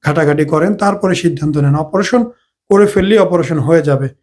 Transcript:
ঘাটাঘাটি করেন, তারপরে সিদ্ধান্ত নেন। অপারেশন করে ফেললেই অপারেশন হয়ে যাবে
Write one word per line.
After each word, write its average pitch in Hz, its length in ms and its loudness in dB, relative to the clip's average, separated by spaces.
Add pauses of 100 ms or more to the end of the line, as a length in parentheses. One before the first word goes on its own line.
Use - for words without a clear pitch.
ঘাটাঘাটি 147 380 0
করেন, 160 300 0
তারপরে 202 400 -2
সিদ্ধান্ত 151 420 -2
নেন। 143 180 2
অপারেশন 202 560 -2 (400)
করে 202 160 4
ফেললেই 202 320 2
অপারেশন 170 400 0
হয়ে 156 240 2
যাবে 135 260 -2 (140)